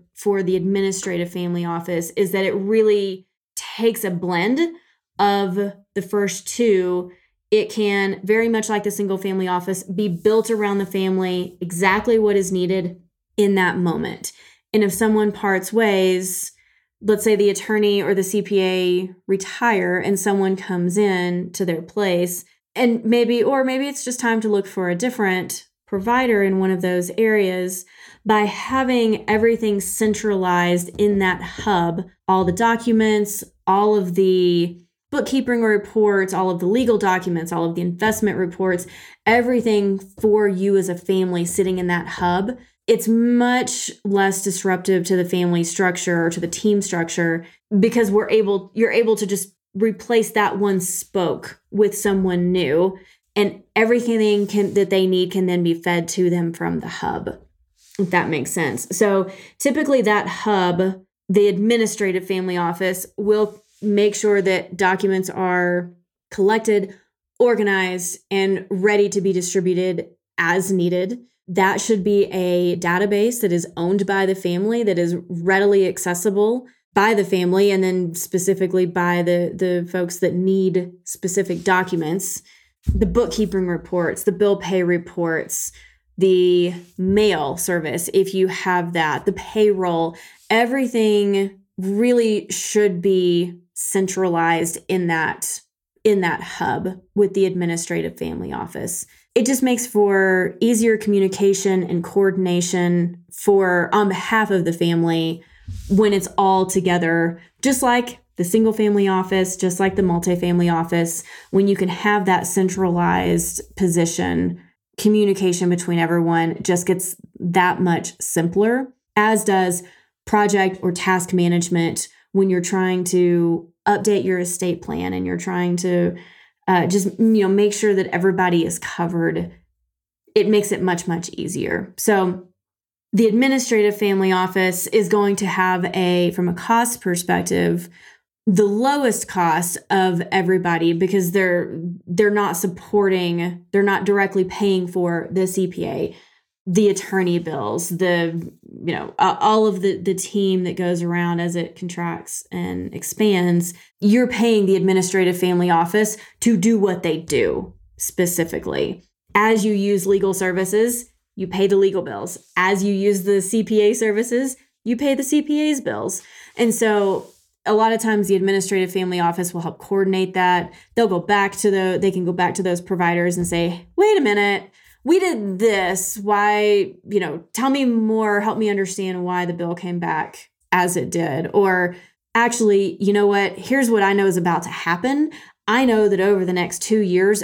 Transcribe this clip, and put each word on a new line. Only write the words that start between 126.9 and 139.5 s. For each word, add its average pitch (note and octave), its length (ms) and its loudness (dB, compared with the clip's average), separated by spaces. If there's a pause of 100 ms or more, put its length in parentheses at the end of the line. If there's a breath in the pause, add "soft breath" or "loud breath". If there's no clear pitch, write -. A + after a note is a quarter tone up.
you A3 240 4
know, F#3+ 60 4
make G3+ 260 4
sure G#3 220 2
that F#3 120 0
everybody F3 580 2
is E3+ 120 -6
covered. E3+ 760 -4 (840)
It G#3 120 4
makes G#3 240 2
it - 100 -2
much, F3 260 -2
much E3+ 220 -4
easier. - 680 -6
So F#3 500 0 (640)
the A3 120 4
administrative A3 720 2
family G3 340 2
office F#3 560 0
is G#3 220 2
going G3+ 280 2
to G3 100 -4
have F#3 380 0 (100)
a, F3+ 360 2
from F3+ 180 -2
a F3 40 -2
cost A#3 480 0
perspective, F3 880 -2 (560 loud breath)
the G#3 200 4
lowest B3 640 0
cost E3+ 500 -2 (120)